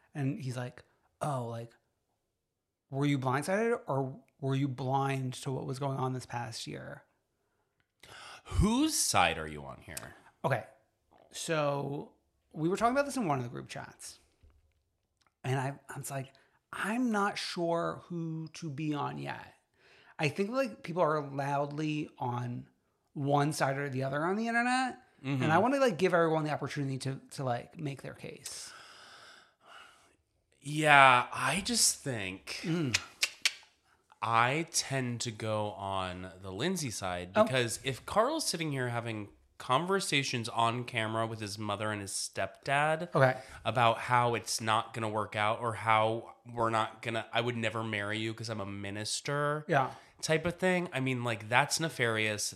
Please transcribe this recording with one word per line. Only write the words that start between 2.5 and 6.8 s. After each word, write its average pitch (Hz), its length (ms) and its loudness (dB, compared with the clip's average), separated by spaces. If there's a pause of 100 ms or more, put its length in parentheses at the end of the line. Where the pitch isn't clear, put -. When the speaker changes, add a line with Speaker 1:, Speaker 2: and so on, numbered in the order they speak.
Speaker 1:
were 139 160 0
you 143 120 2
blindsided 185 720 0
or 135 260 0 (260)
were 135 140 0
you 135 140 0
blind 135 640 -2 (100)
to 139 80 -6
what 147 160 -4
was 135 140 -6
going 135 180 -2
on 131 140 -2
this 127 140 -8
past 120 420 -8
year?" 139 340 -12 (1400)